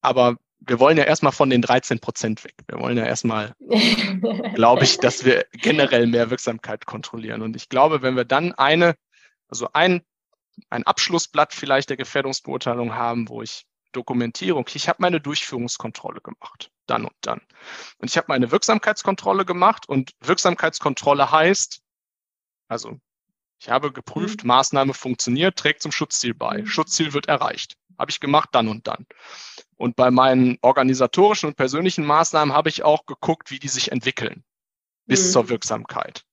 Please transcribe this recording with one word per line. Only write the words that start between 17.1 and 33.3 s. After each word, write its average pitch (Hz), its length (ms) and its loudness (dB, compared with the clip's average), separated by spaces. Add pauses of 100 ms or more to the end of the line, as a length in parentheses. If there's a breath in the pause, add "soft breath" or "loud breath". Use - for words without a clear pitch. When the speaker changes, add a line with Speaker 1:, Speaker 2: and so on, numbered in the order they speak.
Speaker 1:
dann. - 200 -8 (560 loud breath)
Und - 120 -10
ich - 80 -2
hab 165 100 -2
meine 123 240 0
Wirksamkeitskontrolle 196 960 0
gemacht 180 420 0
und 135 240 -2 (100)
Wirksamkeitskontrolle 147 1120 0
heißt, 165 500 2 (840)
also 113 300 -10 (640)
ich - 100 -18
habe 135 240 0
geprüft, 208 500 -8
Speaker 2:
Mhm. 123 40 -4
Speaker 1:
Maßnahme 135 460 2
funktioniert, 131 640 -2
trägt - 240 -2
zum 151 100 -8
Schutzziel - 420 -4
bei. - 260 -6
Speaker 2:
Mhm. - 80 -10
Speaker 1:
Schutzziel 156 460 -2
wird 143 140 -4
erreicht. - 480 -2 (220)
Hab 139 120 -6
ich - 100 -8
gemacht, 147 320 2
dann 113 160 2
und 110 200 -8
dann. - 180 -10 (720 loud breath)
Und 123 180 -4
bei 127 160 4
meinen 127 500 4
organisatorischen 135 840 2
und 147 80 -6
persönlichen 151 500 -2
Maßnahmen 151 480 2
habe 151 140 2
ich - 160 -6
auch 151 220 2
geguckt, - 460 -4